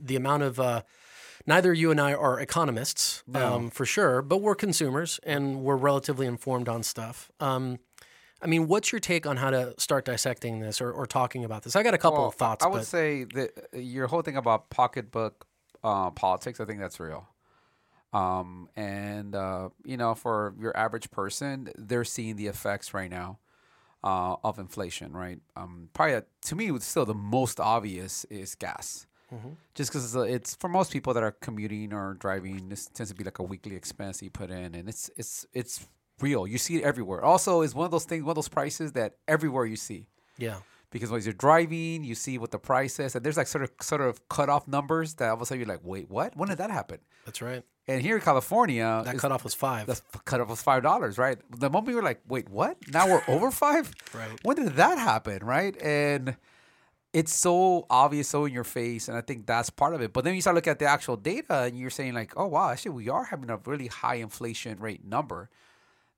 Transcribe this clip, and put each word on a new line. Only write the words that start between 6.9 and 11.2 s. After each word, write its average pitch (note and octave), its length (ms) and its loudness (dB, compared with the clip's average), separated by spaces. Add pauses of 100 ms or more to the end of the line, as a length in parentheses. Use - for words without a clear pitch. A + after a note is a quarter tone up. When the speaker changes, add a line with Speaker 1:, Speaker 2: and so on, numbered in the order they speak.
Speaker 1:
Um, C3 400 -2 (640)
I - 60 -6
mean, E3 180 4
what's G3+ 240 4
your A3+ 80 -2
take E3+ 280 0
on C#3 100 0
how C3+ 140 2
to B2+ 280 2
start - 280 0
dissecting A#2+ 520 -2
this A2 220 -4
or, A#2+ 100 -2
or C3 160 -6
talking B2 380 0